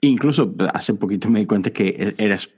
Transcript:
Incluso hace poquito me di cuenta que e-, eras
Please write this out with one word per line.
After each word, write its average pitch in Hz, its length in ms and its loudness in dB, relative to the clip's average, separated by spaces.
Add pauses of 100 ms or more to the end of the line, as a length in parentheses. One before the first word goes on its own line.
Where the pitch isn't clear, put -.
Incluso 131 520 2 (200)
hace - 200 -2
poquito 101 360 -2
me 113 100 4
di 104 60 0
cuenta 101 260 0
que 98 180 0
e-, 98 340 -4
eras 98 340 -2